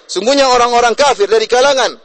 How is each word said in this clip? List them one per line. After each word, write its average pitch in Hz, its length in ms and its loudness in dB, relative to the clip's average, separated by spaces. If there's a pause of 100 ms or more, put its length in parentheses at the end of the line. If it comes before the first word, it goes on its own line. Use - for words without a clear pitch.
Sungguhnya 269 400 0
orang-orang 240 480 0
kafir 202 320 0
dari 220 160 0
kalangan 247 480 0 (100)